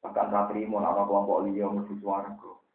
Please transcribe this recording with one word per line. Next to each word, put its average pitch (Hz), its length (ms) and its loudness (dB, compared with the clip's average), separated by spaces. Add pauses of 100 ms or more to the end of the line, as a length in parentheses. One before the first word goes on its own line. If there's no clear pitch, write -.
Bahkan 101 240 0
tak 104 240 0
terima, 107 320 0
ana 101 160 2
kelompok 101 480 2
liya 101 160 0
mlebu 101 320 -2
swarga. 101 640 -6 (120)